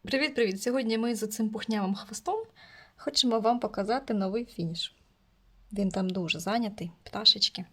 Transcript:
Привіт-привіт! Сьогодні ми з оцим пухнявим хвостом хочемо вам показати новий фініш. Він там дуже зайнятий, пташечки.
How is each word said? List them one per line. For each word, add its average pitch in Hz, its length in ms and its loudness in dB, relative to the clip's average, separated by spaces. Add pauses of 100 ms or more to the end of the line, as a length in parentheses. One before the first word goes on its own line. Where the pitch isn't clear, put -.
Привіт-привіт! 240 600 2
Сьогодні 240 360 0
ми 233 180 0
з 208 80 -4
оцим 214 260 -2
пухнявим 208 460 0
хвостом 359 440 -4 (560)
хочемо 247 440 2
вам 233 200 4
показати 233 540 -2
новий 202 320 0
фініш. 165 500 -6 (800)
Він 202 160 2
там 185 200 0
дуже 180 300 -2
зайнятий, 202 520 -2 (120)
пташечки. - 680 2